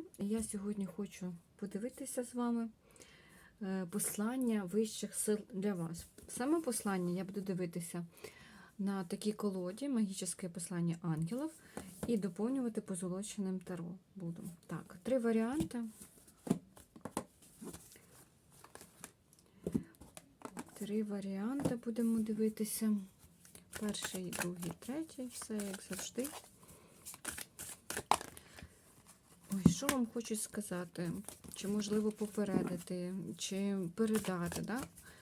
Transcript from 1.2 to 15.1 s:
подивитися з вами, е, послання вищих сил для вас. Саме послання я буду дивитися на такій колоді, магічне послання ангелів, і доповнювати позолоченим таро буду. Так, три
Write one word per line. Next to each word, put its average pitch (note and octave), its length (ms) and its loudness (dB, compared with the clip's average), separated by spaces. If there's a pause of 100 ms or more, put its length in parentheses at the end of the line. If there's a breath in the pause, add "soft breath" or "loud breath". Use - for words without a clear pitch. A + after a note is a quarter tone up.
подивитися B3 680 -4
з A#3+ 120 -8
вами, A#3 340 2 (920 loud breath)
е, F#3+ 280 0
послання G#3+ 720 2
вищих G#3 520 0
сил G#3 240 4 (140)
для G3 200 2
вас. E3+ 320 -2 (220)
Саме D4+ 340 4
послання G3 520 2
я F#3 100 0
буду G3 180 -4
дивитися F3 640 -2 (760 loud breath)
на G3 240 2
такій G3+ 280 0
колоді, G3+ 580 0
магічне F#3+ 600 2
послання E3+ 520 0
ангелів, E3+ 500 2 (560 loud breath)
і A#3 100 4
доповнювати A3 640 2
позолоченим F#3 760 -2
таро F3 360 -6 (200)
буду. E3+ 280 -4 (240)
Так, - 360 -6
три B3+ 160 6